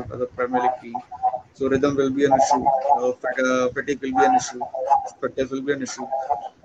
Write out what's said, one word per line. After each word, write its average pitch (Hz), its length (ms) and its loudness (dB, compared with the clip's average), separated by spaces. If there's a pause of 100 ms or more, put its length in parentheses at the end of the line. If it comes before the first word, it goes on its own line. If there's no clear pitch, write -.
(120)
other 123 140 -4
Premier 123 380 -2
League 123 180 0
team. 117 140 -12 (580)
So 135 160 -2
rhythm 135 260 2
will 135 140 2
be 139 160 2
an 135 80 4
issue, 135 320 4 (320)
uh, 123 160 0
fat-, 127 260 -4
uh, 127 300 2
fatigue 131 320 -4
will 135 100 -4
be 131 140 4
an 127 100 4
issue, 123 240 -2 (600)
fitness 131 300 -2
will 135 100 -6
be 139 120 -2
an 139 80 -6
issue. 123 240 -8 (600)